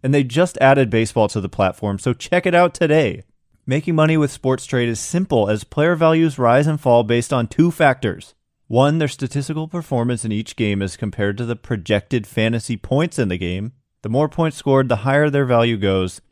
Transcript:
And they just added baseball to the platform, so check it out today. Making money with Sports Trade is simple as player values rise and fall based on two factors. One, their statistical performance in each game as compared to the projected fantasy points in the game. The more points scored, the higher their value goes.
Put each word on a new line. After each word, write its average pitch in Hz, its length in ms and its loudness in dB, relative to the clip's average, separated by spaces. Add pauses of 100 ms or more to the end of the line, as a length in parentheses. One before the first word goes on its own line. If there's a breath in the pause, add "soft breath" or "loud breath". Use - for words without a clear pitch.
And 135 100 0
they 143 100 4
just 135 380 0
added 135 300 6
baseball 113 380 2
to 107 120 -2
the 95 80 -6
platform, 98 500 -2
so 123 140 -2
check - 320 -2
it 180 100 0
out 175 200 4
today. 151 500 0 (420)
Making 151 280 -2
money 156 240 2
with 147 120 0
Sports 131 360 -4
Trade 120 220 -2
is 113 120 -4
simple 147 480 0
as 107 160 -2
player 165 320 0
values 160 420 2
rise 127 280 4
and 156 140 -2
fall 120 220 4
based 117 300 -2
on 120 160 -2
two 170 220 2
factors. 131 640 -2 (320)
One, 143 320 2
their 151 100 0
statistical 143 580 -6
performance 123 600 -4
in 110 40 -4
each 107 260 -6
game 101 260 -2
as 95 140 -6
compared 101 420 -4
to 120 80 -6
the 117 100 -6
projected 107 680 -4
fantasy 113 500 -4
points 147 420 -2
in 110 100 0
the 90 100 -4
game. 92 340 -6 (300)
The 104 80 -8
more 143 180 0
points 160 300 -4
scored, 135 320 2
the 120 60 2
higher 135 340 0
their 139 160 0
value 117 320 2
goes. 95 420 0 (120)